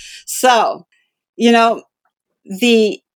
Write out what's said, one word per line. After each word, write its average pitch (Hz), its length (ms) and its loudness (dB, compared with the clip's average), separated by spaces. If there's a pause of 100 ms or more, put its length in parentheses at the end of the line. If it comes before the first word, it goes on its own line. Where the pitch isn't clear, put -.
(260)
So, 220 600 -2 (500)
you 233 160 2
know, 226 320 0 (600)
the 220 560 0 (160)